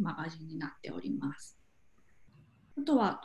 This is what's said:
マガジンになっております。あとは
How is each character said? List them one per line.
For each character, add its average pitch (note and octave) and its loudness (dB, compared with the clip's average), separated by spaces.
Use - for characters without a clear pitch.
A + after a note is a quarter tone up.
マ E3+ 0
ガ D#3+ -4
ジ D#3+ -10
ン D#3+ -12
に D#3+ -8
な C#3+ -6
っ - -20
て - -8
お - -8
り - -2
ま - -4
す。 - -18
あ C#4+ -2
と C#4+ 8
は G3+ 4